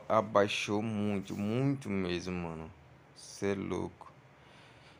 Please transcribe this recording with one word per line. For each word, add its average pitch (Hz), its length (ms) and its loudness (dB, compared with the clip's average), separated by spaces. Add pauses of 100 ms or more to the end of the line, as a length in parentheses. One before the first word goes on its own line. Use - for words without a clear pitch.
abaixou 104 720 4
muito, 104 560 -2
muito 123 540 0
mesmo, 92 420 0 (160)
mano. 80 220 -8 (460)
Cê - 340 -4
é 101 60 2
louco. 92 560 -4 (880)